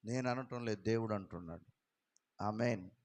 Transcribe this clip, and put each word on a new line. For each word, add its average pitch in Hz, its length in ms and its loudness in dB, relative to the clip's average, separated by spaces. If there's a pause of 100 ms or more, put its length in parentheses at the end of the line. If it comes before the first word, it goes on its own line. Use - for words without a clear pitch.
నేను 123 240 0
అనటం 123 360 -2
లేదు, 104 180 -2
దేవుడు 113 300 2
అంటున్నాడు. 87 480 -6 (800)
ఆమేన్. 107 460 2 (160)